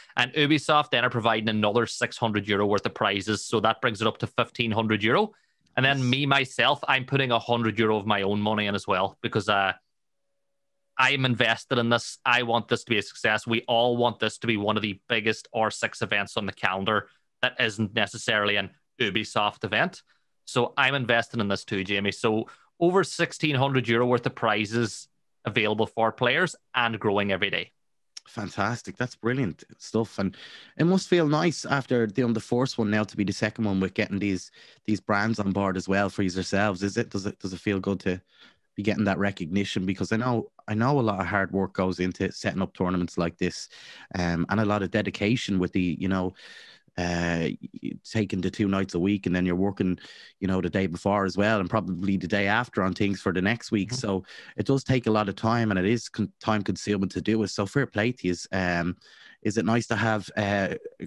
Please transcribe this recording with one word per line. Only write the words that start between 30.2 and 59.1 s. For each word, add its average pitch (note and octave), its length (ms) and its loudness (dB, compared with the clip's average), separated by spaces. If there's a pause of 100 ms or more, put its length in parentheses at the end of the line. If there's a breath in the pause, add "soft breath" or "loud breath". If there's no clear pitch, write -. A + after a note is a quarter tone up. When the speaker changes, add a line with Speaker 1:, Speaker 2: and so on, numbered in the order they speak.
Speaker 2:
it - 60 0
must F#3 240 2
feel E3+ 200 4
nice D#3 380 0
after B2+ 400 0
doing A#2 280 0
the A2 60 -2
first B2 380 -2
one G#2+ 140 0
now G#2+ 140 2
to - 120 -8
be G#2 60 0
the G2 100 0
second A2 320 -2
one G2 140 2
with F#2+ 160 -2
getting G2+ 240 -2
these, G2 320 -2 (340 loud breath)
these G#2+ 160 0
brands G#2+ 380 0
on G2 120 0
board F#2+ 260 0
as F2+ 100 -4
well G2 220 2
for - 120 -4
yourselves. F#2+ 600 -2
Is G2 140 -4
it, A#2+ 120 -2
does G2 160 -6
it, G2+ 140 -8
does F#2 140 -8
it F2+ 60 -10
feel G2 200 -2
good G2 220 -2
to F#2 200 -2 (540 soft breath)
be G#2 80 -6
getting G#2 220 0
that F#2+ 120 2
recognition? G2 680 -2
Because F#2+ 240 -4
I A2 60 2
know, A#2+ 340 -2 (160)
I G#2+ 80 -4
know C3 240 2
a - 20 2
lot G2+ 180 0
of F#2+ 60 -2
hard G2 260 0
work F#2 220 -2
goes F#2 260 0
into F#2 320 -2
setting - 300 -4
up F#2 120 -4
tournaments F2+ 440 -2
like E2+ 220 -2
this, - 280 -4 (500 loud breath)
um, E2+ 320 0
and G2+ 120 2
a G#2+ 40 0
lot G2+ 180 0
of - 80 -4
dedication G#2 680 0
with F2+ 160 0
the, F2+ 260 0
you F#2+ 80 -4
know, F#2 260 0 (640 loud breath)
uh, F2 500 0 (360)
y-, - 100 -8 (100)
taking G2+ 380 -2
the F#2 100 -2
two G#2 160 0
nights G2 280 -2
a F2 40 0
week G2 260 0
and F2+ 80 0
then F2+ 120 2
you're F2+ 100 0
working, F#2+ 420 0 (440 loud breath)
you F#2+ 60 -2
know, F#2 120 0
the F2 100 -2
day F#2+ 180 0
before G2 360 0
as F2+ 140 -2
well G#2 240 4
and F2+ 80 -4
probably F#2+ 480 0
the F2+ 100 -4
day G2+ 200 0
after G#2+ 360 0
on F#2 100 0
things G2+ 280 -2
for G2 100 0
the F2+ 100 0
next A2+ 300 -2
week. G2+ 180 0
Speaker 1:
Mm-hmm. B2 60 -6
Speaker 2:
So G2 300 -4 (320 loud breath)
it G#2+ 80 -4
does C3+ 180 2
take C3 240 0
a A2 40 4
lot G#2+ 180 2
of F2+ 80 -6
time A2+ 340 2
and F#2+ 80 2
it F2+ 60 2
is A2+ 240 0
con-, G2+ 220 -4 (100)
time G#2+ 220 0
consuming G2 460 -2
to - 120 -4
do A2 220 2
it. G2 40 0
So G2+ 180 -4
fair C3+ 220 0
play A2+ 240 0
to - 160 -6
yous. F2 240 -2
Um, F2+ 460 0 (440 loud breath)